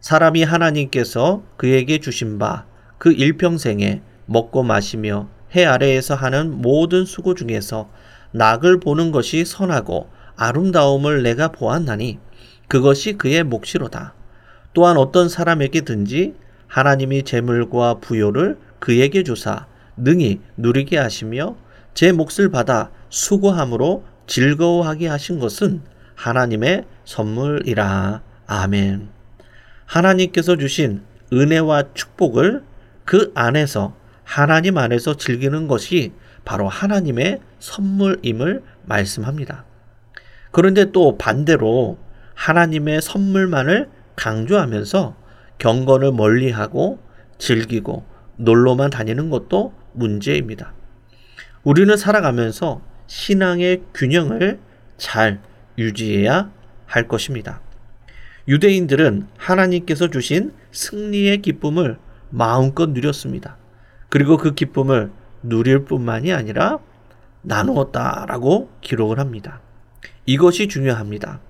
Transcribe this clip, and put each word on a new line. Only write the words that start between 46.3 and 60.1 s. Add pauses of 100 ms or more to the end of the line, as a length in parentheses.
즐기고 (320)
놀러만
다니는
것도 (200)
문제입니다. (880)
우리는
살아가면서 (240)
신앙의 (120)
균형을 (380)
잘 (380)
유지해야 (360)
할
것입니다. (880)
유대인들은
하나님께서
주신 (200)